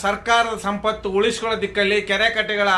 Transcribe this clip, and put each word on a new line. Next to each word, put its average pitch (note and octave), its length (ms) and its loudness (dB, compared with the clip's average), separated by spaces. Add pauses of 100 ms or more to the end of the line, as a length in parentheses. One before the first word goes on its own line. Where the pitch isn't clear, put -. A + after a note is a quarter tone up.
ಸರ್ಕಾರದ A3 580 0
ಸಂಪತ್ತು G#3 520 -4
ಉಳಿಸ್ಕೊಳ್ಳೋ A3 520 0
ದಿಕ್ಕಲ್ಲಿ, G3+ 400 0
ಕೆರೆ G3+ 280 0
ಕಟ್ಟೆಗಳ, G#3 480 0